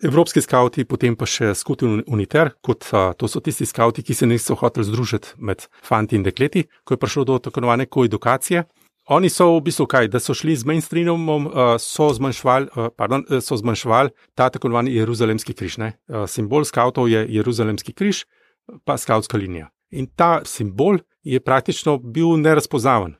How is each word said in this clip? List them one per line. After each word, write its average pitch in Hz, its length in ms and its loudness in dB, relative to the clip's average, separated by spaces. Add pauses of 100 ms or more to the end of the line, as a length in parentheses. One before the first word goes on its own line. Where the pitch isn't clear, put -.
evropski 156 400 2
skavti, 127 400 2
potem 120 320 0
pa 117 100 -4
še 107 300 0
Scout - 320 -2
Uniter, 113 640 0 (100)
kot, - 300 -2
eh, 95 240 2
to - 160 -4
so - 80 -4
tisti - 260 -4
skavti, 117 380 0
ki - 100 -4
se 123 140 0
niso 117 320 0
hoteli 117 320 0
združiti 113 480 -6
med 101 260 -8 (220)
fanti 107 320 0
in 95 80 0
dekleti, 143 400 -2 (160)
ko 127 160 -2
je - 80 -6
prišlo 143 160 -2
do 127 160 0
tako 123 240 -8
imenovane 120 240 0
koedukacije. 127 800 0 (420)
Oni 160 200 4
so 180 180 4 (100)
v 151 80 0
bistvu - 240 0
kaj, 123 240 4
da 123 80 2
so 143 160 -4
šli 156 180 -2
z 117 100 -4
mainstreamom, 160 800 -2
eh, 127 320 2
so 151 340 0
zmanjševali, 131 540 0
eh, 117 280 -6
pardon, 127 340 -2
eh, 131 120 0
so 139 160 -4
zmanjševali 117 520 2 (260)
ta 127 140 4
tako 127 180 -6
imenovani 120 260 0
jeruzalemski 113 600 -2
križ, - 240 -10
ne. 110 100 -6 (200)
Eh, 107 200 -6
simbol 127 360 -2
skavtov 123 460 0
je 110 200 2
jeruzalemski 107 640 -2
križ, 196 320 -2 (600)
pa 139 120 -2
skavtska 110 400 -2
linija. 90 320 -8 (220)
In 131 240 -8
ta 170 300 2
simbol 123 540 0 (240)
je 131 160 -2
praktično 135 580 0
bil 151 400 0
nerazpoznaven 135 840 2